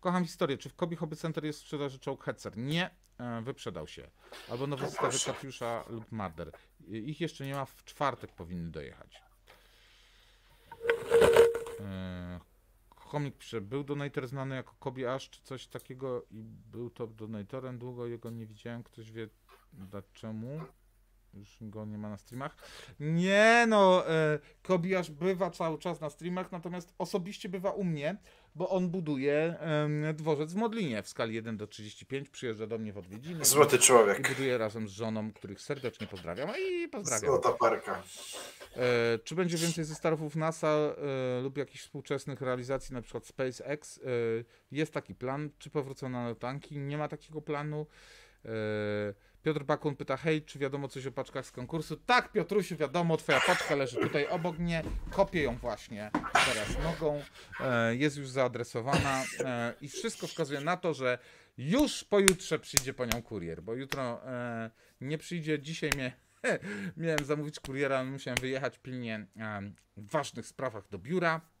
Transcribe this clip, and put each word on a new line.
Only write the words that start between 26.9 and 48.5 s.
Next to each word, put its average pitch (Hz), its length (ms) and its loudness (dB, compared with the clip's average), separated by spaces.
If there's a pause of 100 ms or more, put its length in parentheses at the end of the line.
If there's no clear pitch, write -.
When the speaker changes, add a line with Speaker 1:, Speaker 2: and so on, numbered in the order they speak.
Speaker 1:
osobiście 190 500 -4
bywa 190 220 0
u 196 140 -2
mnie, 160 320 0 (380)
bo 165 160 -2
on 185 180 2
buduje, 151 720 2
em, 151 440 2 (120)
dworzec 156 360 0
w 180 40 -2
Modlinie 196 460 0
w - 60 -10
skali 113 260 -2
jeden 113 220 -4
do 107 100 -6
trzydzieści - 400 -14
pięć. 139 240 -6
Przyjeżdża 110 360 -4
do 110 120 -4
mnie 110 140 -6
w 98 60 -8
odwiedziny 127 460 -8
Speaker 2:
Złoty 143 320 10
Speaker 1:
i, - 20 8
Speaker 2:
człowiek. 110 400 10
Speaker 1:
i 95 40 -4 (120)
buduje 127 240 2
razem 110 300 -2
z 95 40 -12
żoną, 110 400 -2
których 98 280 -12
serdecznie 127 460 -6
pozdrawiam. 90 520 -6
I 359 300 -2
pozdrawiam. - 380 -2
Speaker 2:
Złota - 260 4
parka. - 500 2 (760)
Speaker 1:
E, 117 480 4
czy - 100 -8
będzie 170 220 2
więcej 165 280 0
zestawów 156 520 0
nasa, 160 320 0
e, 151 260 4 (480)
lub 135 140 -4
jakichś - 260 -6
współczesnych 139 580 -4
realizacji, 127 540 -2
na 123 80 -6
przykład - 240 -8
SpaceX? - 720 -4
E, - 20 -20 (720)
jest 151 200 -2
taki 139 220 -6
plan. 143 440 -4
Czy - 120 -16
powrócą 135 380 -4
nanotanki? 123 680 -6
Nie 143 200 -4
ma 147 100 0
takiego 156 340 -10
planu. 151 440 -4 (580)
E, 110 60 -10 (920)